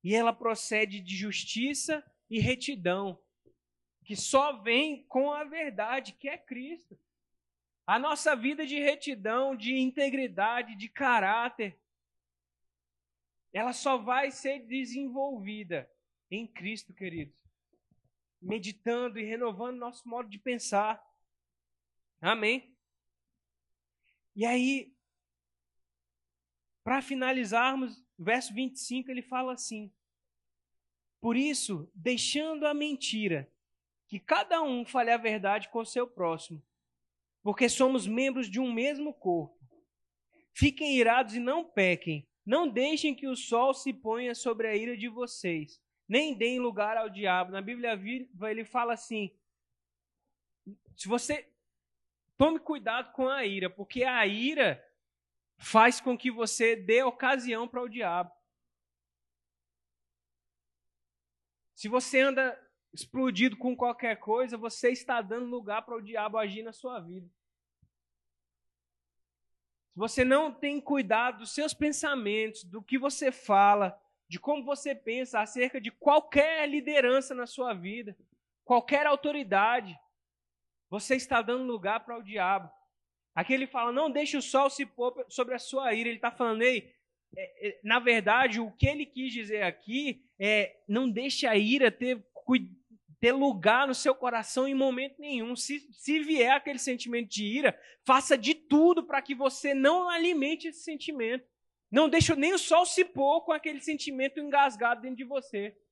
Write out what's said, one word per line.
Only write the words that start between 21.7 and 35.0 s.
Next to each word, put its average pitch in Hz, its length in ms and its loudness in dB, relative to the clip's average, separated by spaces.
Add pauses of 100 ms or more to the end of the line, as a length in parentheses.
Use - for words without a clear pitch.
Amém? 220 540 0 (1600)
E 214 100 -2
aí, 254 480 0 (1900)
pra 262 180 0
finalizarmos, 254 1040 -2 (120)
verso 220 380 -2
vinte 262 220 -4
e - 20 -14
cinco, 254 320 -8
ele 247 120 -8
fala 254 320 -6
assim: 214 380 -12 (1300)
"Por 233 160 0
isso, 254 560 -2
deixando 285 720 -2
a 294 80 2
mentira, 214 800 -4 (560)
que 202 140 -12
cada 330 420 2
um 247 220 -2
fale 233 260 0